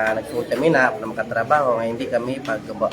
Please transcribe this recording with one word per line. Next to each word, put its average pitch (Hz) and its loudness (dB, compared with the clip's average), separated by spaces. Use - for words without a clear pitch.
nagsuot 113 -4
kami 131 2
na, 127 6
na 110 -6
makatrabaho, 117 0
nga 117 -2
hindi 117 -4
kami 120 -2
pag-, 110 -4